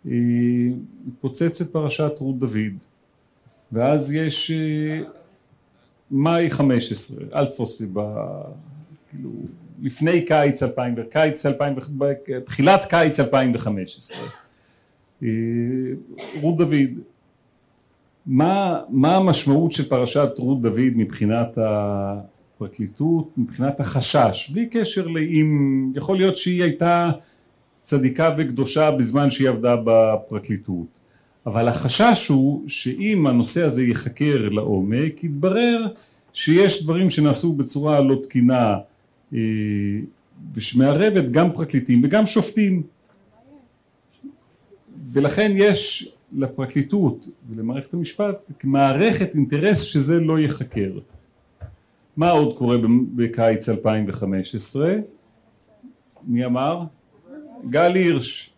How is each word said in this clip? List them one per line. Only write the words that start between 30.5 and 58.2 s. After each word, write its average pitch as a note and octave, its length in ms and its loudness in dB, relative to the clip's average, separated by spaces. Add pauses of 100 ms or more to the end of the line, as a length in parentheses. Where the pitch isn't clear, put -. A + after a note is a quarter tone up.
אבל A#2 220 0
החשש D#3+ 600 2
הוא C#3 400 2
שאם F3+ 600 -2
הנושא A#2+ 360 2
הזה B2+ 200 0
ייחקר A#2+ 640 0
לעומק, A2 760 -2
יתברר G#3 600 0 (480)
שיש F3+ 500 4
דברים E3+ 260 2
שנעשו D3+ 440 2
בצורה C#3+ 480 0
לא C3+ 220 4
תקינה, A#2+ 540 2 (560)
אה, A#2 60 -2 (1120)
ושמערבת C#3 800 2
גם E3 200 4
פרקליטים B2 520 2
וגם G3+ 220 4
שופטים. G3 580 0 (2250)
ולכן C#3+ 440 2
יש - 560 2 (220)
לפרקליטות C#3 960 -2 (200)
ולמערכת A2+ 440 -8
המשפט G3 420 -4 (240)
כמערכת C#3 760 2
אינטרס D3+ 460 2
שזה D#3 380 0
לא D#3 200 2
ייחקר. B2 520 -2 (1300)
מה E3 120 4
עוד D3+ 280 4
קורה A#2+ 200 2
ב-, A#2 380 2
בקיץ A2+ 540 2
אלפיים G#2+ 380 0
וחמש F#2+ 480 -4
עשרה? D3+ 400 -2 (1300)
מי A#2+ 180 0
אמר? C#3 380 -2 (840)
גל F3 260 2
הירש. E3+ 640 0